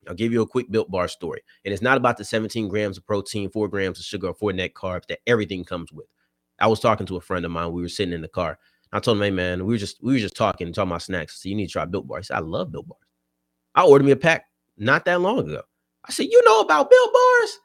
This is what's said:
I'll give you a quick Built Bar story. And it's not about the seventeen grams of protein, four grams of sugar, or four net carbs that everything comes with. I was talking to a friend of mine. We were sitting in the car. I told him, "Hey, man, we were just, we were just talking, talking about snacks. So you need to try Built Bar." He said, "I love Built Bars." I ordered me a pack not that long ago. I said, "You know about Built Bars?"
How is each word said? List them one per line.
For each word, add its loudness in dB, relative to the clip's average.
I'll -10
give -2
you 2
a 0
quick -4
Built -2
Bar -2
story. -10
And -4
it's -6
not 2
about 0
the -12
seventeen -4
grams -4
of -20
protein, -6
four -4
grams -6
of -14
sugar, -8
or -6
four -4
net -6
carbs -8
that -10
everything -2
comes -12
with. -20
I 4
was 2
talking 0
to -8
a -10
friend -6
of -6
mine. -4
We -6
were -8
sitting -6
in -8
the -12
car. -6
I -4
told 0
him, 0
"Hey, 0
man, -2
we 0
were -2
just, -8
we 0
were 0
just -6
talking, -2
talking -2
about -6
snacks. -8
So -12
you -6
need -4
to -12
try -4
Built -8
Bar." -10
He -14
said, -6
"I -4
love -6
Built -14
Bars." -20
I 6
ordered 10
me 6
a 6
pack 0
not 0
that 2
long 2
ago. -8
I -14
said, -4
"You 8
know 6
about 2
Built 8
Bars?" 4